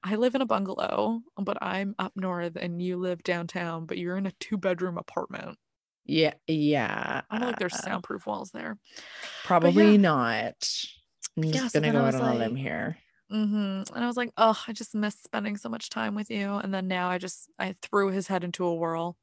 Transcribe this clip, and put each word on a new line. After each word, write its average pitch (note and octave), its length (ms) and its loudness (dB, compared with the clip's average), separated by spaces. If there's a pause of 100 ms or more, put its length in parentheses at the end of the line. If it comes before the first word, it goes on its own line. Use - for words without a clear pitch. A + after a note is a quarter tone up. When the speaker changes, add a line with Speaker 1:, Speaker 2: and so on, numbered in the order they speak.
Speaker 1:
"I F#3+ 120 -2
live A#3+ 200 2
in C4+ 60 2
a C4 40 2
bungalow, G#3+ 760 0 (160)
but G3 240 -2
I'm G3 380 -4
up F#3 160 -4
north F3 400 -4
and F3 260 -6
you F3+ 160 -2
live F3+ 260 -4
downtown, E3+ 640 -4
but F3 120 -6
you're F3+ 200 -4
in G3 100 -2
a F#3 60 -6
two-bedroom F3+ 640 -2
apartment." - 600 -8 (480)
Speaker 2:
Yeah, D#3 280 2 (140)
yeah. D3 840 2
Speaker 1:
I A3 100 -2
don't B3 80 0
think A#3+ 120 -4
there's F3+ 160 -4
soundproof F#3 500 -6
walls - 260 -6
there. - 260 -8 (840)
But F3 120 8
Speaker 2:
Probably - 0 -
Speaker 1:
yeah. G#3 240 10
Speaker 2:
not. A#2+ 720 4 (680)
I'm D#3+ 140 0
Speaker 1:
Yeah, - 0 -
Speaker 2:
just C4 160 2
Speaker 1:
so A3+ 60 -4
Speaker 2:
gonna D3+ 100 4
Speaker 1:
then D3+ 80 4
Speaker 2:
go - 60 4
Speaker 1:
I - 60 6
Speaker 2:
out - 20 4
Speaker 1:
was - 100 4
Speaker 2:
on B2+ 100 0
a B2 80 2
limb A#2 120 0
Speaker 1:
like, A2+ 100 -2
Speaker 2:
here. - 420 -4 (340)
Speaker 1:
mm-hmm. G3+ 640 -2
And A#3 100 -2
I - 20 0
was A#3+ 100 -2
like, A#3+ 200 -2
"Ugh, A3 200 6 (100)
I A#3 60 -6
just A3 220 -10
miss G#3 260 -2
spending G#3 360 -6
so A3+ 120 -8
much A3+ 200 -8
time G#3+ 260 -4
with G#3+ 160 -6
you." G3+ 240 -2
And G3 180 -4
then F#3+ 140 -2
now F3+ 220 0
I F3+ 100 0
just, - 300 -10 (100)
I F#3 220 -4
threw G3+ 300 0
his F#3+ 160 -2
head F#3 180 0
into F3 200 -4
a E3+ 100 2
whirl. E3 480 -4